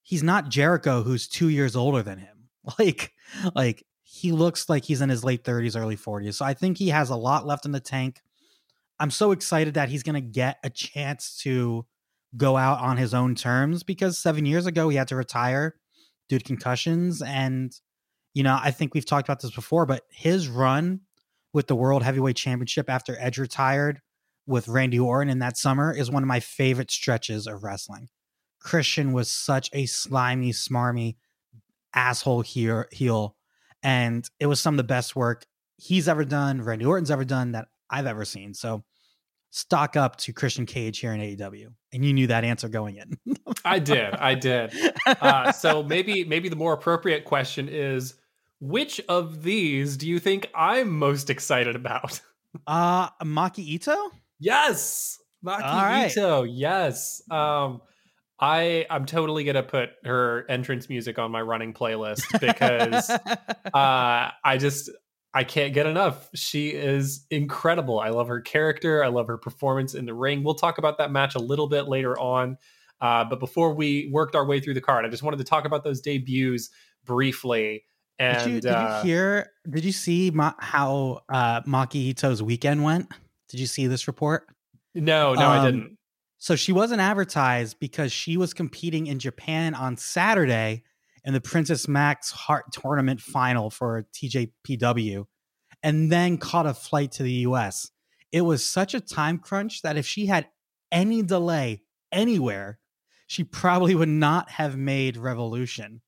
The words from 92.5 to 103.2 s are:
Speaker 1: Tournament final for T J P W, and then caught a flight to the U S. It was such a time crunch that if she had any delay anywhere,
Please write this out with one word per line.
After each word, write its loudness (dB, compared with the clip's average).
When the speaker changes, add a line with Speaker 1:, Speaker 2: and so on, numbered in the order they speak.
Speaker 1:
Tournament 0
final 0
for -4
T -8
J -2
P -4
W, 0
and 4
then 4
caught 0
a -2
flight -2
to -6
the 0
U 0
S. -4
It 2
was 2
such -2
a -2
time -2
crunch -6
that -2
if -2
she -4
had 2
any 2
delay 0
anywhere, 0